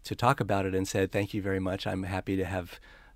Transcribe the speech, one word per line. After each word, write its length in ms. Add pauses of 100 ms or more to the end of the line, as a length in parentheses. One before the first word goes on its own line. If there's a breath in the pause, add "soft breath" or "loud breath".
to 100
talk 240
about 260
it 80
and 140
said, 240
"Thank 220
you 80
very 180
much. 260
I'm 180
happy 340
to 80
have 340 (360 loud breath)